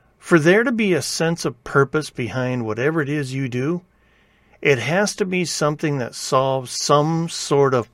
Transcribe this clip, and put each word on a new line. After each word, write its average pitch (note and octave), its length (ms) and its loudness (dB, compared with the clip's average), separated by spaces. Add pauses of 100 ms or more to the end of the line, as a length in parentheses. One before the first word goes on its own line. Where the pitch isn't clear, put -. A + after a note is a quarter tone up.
(180)
For F3 220 4
there F3+ 240 4
to C4+ 100 0
be G#3+ 200 0
a D3+ 80 0
sense E3 440 -2
of - 180 -6
purpose C#3+ 460 0
behind B2+ 560 -4
whatever C3 360 -2
it C3+ 60 -4
is C#3+ 260 -4
you C3+ 140 -4
do, C3+ 360 -4 (760)
it C#3 200 4
has F3 380 0
to G#3 80 0
be F#3 200 -2
something D3+ 540 -2
that - 160 -6
solves C3+ 560 0
some D#3+ 580 2
sort C#3 440 2
of B2 200 0